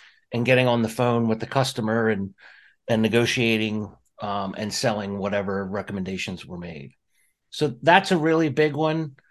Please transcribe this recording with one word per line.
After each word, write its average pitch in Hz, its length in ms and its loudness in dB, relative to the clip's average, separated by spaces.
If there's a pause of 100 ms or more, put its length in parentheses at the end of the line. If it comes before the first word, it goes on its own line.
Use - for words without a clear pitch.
(320)
and 120 140 -2
getting 127 220 6
on 120 120 4
the 110 80 2
phone 117 400 0
with 110 120 -2
the 110 60 -8
customer 113 640 0
and, 98 240 -2 (560)
and 110 140 2
negotiating, 110 920 0 (280)
um, 101 360 -6
and 107 160 -6
selling 104 460 -2
whatever 98 480 -2
recommendations 95 800 -8
were 90 100 -14
made. 82 360 -14 (580)
So - 320 -4
that's 180 280 6
a 185 60 4
really 160 320 2
big 151 260 0
one. 156 420 -2 (140)